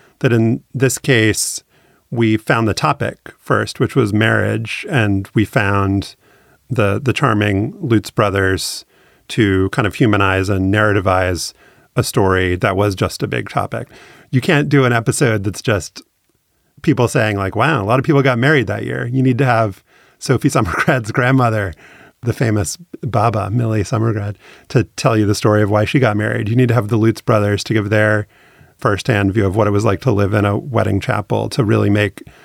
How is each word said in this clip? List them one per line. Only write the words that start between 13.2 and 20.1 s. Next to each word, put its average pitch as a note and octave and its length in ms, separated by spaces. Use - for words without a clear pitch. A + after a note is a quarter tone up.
a C#3 60
big A2 200
topic. A2+ 400
You B2+ 100
can't D3+ 280
do C#3 160
an A#2+ 80
episode A2+ 520
that's G2 180
just - 400
people B2 260
saying, A2 280
like, F#2+ 180
"Wow, B2 280
a - 20
lot A2+ 140
of B2+ 60
people C#3 180
got B2+ 160
married C3+ 300
that G#2+ 160
year." B2 220
You C3 160
need B2+ 160
to C#3 60
have A2+ 400